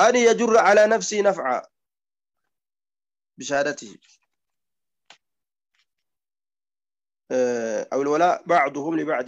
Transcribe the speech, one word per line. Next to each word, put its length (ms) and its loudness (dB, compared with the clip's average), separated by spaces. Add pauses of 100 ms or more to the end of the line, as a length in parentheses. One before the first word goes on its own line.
أن 160 4
يجر 420 4
على 280 6
نفسه 340 -2
نفعا 420 -2 (1800)
بشهادته. 600 -6 (3250)
آه، 640 -4
أو 100 -2
الولاء 440 0
بعضهم 540 -2
لبعض 280 -4